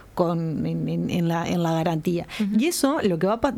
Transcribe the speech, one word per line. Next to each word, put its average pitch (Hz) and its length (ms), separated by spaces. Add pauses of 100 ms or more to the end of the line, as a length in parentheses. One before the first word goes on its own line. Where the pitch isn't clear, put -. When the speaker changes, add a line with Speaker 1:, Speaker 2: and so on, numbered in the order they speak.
(160)
Speaker 1:
con, 165 500
en, 165 240
en, 170 220
en 170 160
la, 165 200
en 180 140
la 165 100
garantía. 165 560 (140)
Speaker 2:
Ujú. 214 180
Speaker 1:
Y 254 60
eso 320 380
lo 175 160
que 180 80
va 202 60
a 226 80
pa-, 285 160